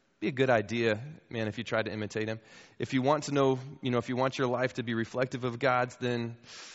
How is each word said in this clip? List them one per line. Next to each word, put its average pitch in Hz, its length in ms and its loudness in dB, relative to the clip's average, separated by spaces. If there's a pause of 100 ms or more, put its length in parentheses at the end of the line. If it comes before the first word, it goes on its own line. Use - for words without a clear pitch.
(180)
be - 80 -2
a 160 40 2
good 131 180 2
idea, 110 500 2 (300)
man, 113 180 -2
if 104 100 -4
you 117 60 -6
try 113 180 0
to 104 100 -4
imitate 107 360 -4
him. 113 140 -6 (360)
If - 160 -4
you 131 80 4
want 143 240 4
to 143 80 -4
know, 135 240 4 (240)
you 135 80 -2
know, 123 100 2
if 117 100 -4
you 123 80 -2
want 131 200 0
your 135 100 2
life 123 260 0
to 127 100 -4
be 117 120 -4
reflective 123 500 -2
of 117 120 -2
God's, 123 380 2
then, 120 400 -2 (400)